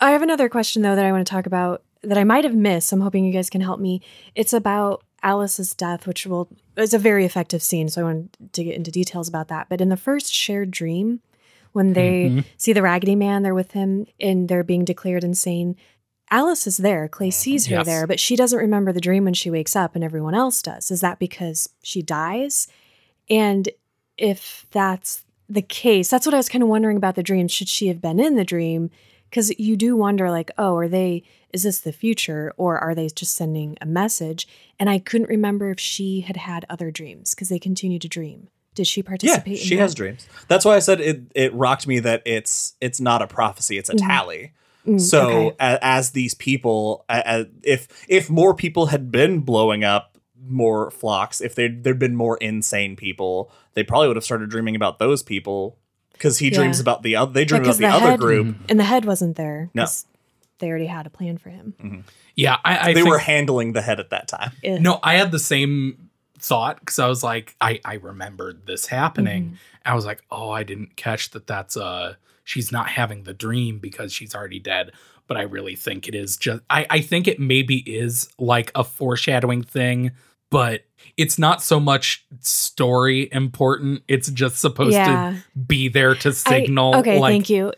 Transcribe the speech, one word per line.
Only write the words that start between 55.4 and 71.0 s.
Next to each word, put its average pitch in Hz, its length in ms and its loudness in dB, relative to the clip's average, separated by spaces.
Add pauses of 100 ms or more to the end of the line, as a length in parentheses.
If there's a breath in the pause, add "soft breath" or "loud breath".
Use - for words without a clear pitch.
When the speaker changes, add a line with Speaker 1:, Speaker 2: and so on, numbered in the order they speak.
Speaker 3:
'cause 139 200 2
he 143 100 2
Speaker 1:
Yeah. 131 100 0
Speaker 3:
dreams 131 220 2
about 120 240 0
the 110 100 2
oth-, 127 180 0
they 135 120 2
dream 147 180 2
Speaker 1:
Yeah, 127 60 4
'cause 113 100 4
Speaker 3:
about 202 140 4
the 156 60 6
Speaker 1:
the 226 40 6
Speaker 3:
other 247 100 8
Speaker 1:
head 247 80 2
Speaker 3:
group. 113 280 4
Speaker 2:
Mm-hmm. 107 220 -8
Speaker 1:
And 214 100 6
the 202 40 4
head 226 200 2
wasn't 185 320 -2
there, 156 380 -8
Speaker 3:
No. 117 80 0
Speaker 1:
'cause - 220 -4 (540)
they 175 100 -6
already 165 180 -4
had 165 200 -10
a 151 40 -16
plan 170 280 -8
for - 120 -18
him. 196 320 -16
Speaker 3:
Mm-hmm. 98 180 -12 (360 soft breath)
Speaker 2:
Yeah, 139 280 4
I, 175 140 4
I 170 80 2
Speaker 3:
They 170 160 4
Speaker 2:
think 175 60 8
Speaker 3:
were 156 100 6
handling 135 560 2
the 110 80 0
head 107 180 -2
at - 100 -10
that 98 180 -6
time. - 220 -8 (160)
Speaker 1:
Ugh. 185 140 -2
Speaker 2:
No, 175 240 4
I 160 100 4
had 185 160 4
the 160 80 -2
same 139 680 -2 (320)
thought, 127 440 -2
'cause - 140 -6
I 131 80 2
was 123 160 0
like, 117 380 -6
I, 113 240 0
I 107 100 -8
remembered 95 720 -14
this 90 200 -6
happening. 104 580 -2
Speaker 1:
Mm-hmm. 85 100 -10 (320 loud breath)
Speaker 2:
I 123 80 0
was 113 100 -2
like, 104 240 -10
"Oh, 107 220 -10
I 107 140 -6
didn't 101 320 -14
catch - 340 -6